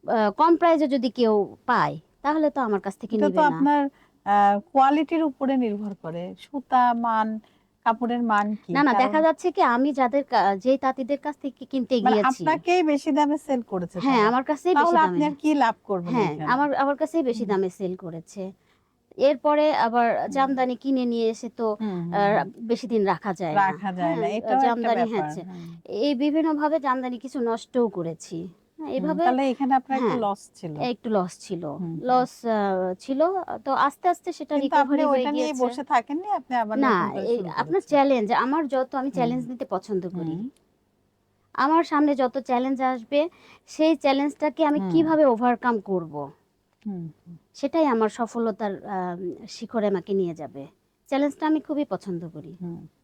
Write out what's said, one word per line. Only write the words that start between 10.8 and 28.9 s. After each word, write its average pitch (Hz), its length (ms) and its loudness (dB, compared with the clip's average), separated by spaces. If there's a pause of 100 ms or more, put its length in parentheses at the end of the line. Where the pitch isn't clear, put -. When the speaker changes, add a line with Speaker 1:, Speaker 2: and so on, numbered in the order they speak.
Speaker 1:
কাছ 294 180 -8
থেকে 262 280 -12
কিনতে 254 300 -2
Speaker 2:
মানে 233 120 2
Speaker 1:
গিয়েছি 220 220 4
Speaker 2:
আপনাকেই 320 540 0
বেশি 302 300 0
দামে 294 260 2
সেল 254 240 -4
করেছে 185 360 -6
Speaker 1:
হ্যাঁ, 262 160 2
Speaker 2:
তারা। 214 140 6
Speaker 1:
আমার 254 160 0
কাছেই 302 300 0
Speaker 2:
তাহলে 285 160 4
Speaker 1:
বেশি 339 80 4
Speaker 2:
আপনি 311 220 2
Speaker 1:
দামে। 302 40 4
Speaker 2:
আর 294 140 0
কি 302 160 2
লাভ 262 200 2 (100)
করবেন 180 280 -4
Speaker 1:
হ্যাঁ, 233 120 2
Speaker 2:
এখানে? 156 220 -4
Speaker 1:
আমার, 269 280 2
আমার 277 220 0
কাছেই 311 260 0
বেশি 233 220 -2
Speaker 2:
হুম। 196 80 -2
Speaker 1:
দামে 185 180 0
সেল 185 260 -6
করেছে। 175 460 -14 (720)
এরপরে 294 580 2
আবার 233 320 2
Speaker 2:
হুম। 202 240 0
Speaker 1:
জামদানি 262 460 0
কিনে 262 280 -2
নিয়ে 233 240 0
এসে 226 200 -6
তো, 233 260 -4
Speaker 2:
হুম, 208 260 -4
হুম, 170 140 -6
Speaker 1:
আহ, 202 140 2
Speaker 2:
হুম। 196 160 2 (140)
Speaker 1:
বেশি 233 280 -4
দিন 214 180 0
রাখা 190 280 -2
যায় 165 240 -4
না। 196 100 4
Speaker 2:
রাখা 190 260 -4
যায় 170 240 -2
না, 160 40 -4
Speaker 1:
হ্যাঁ, - 80 -2
Speaker 2:
এটাও 226 260 -4
একটা 269 120 4
Speaker 1:
জামদানি, 233 420 0
হ্যাঁ, 214 140 -2
Speaker 2:
ব্যাপার। 151 60 -4
Speaker 1:
চে-, 165 160 -10
Speaker 2:
হুম। 175 240 -16 (300)
Speaker 1:
এই 277 160 0
বিভিন্নভাবে 302 680 0
জামদানি 254 380 -4
কিছু 269 220 -10
নষ্টও 233 480 -2
করেছি। 165 500 -8 (340)
হ্যাঁ, 311 160 -14
Speaker 2:
হুম, 254 80 -6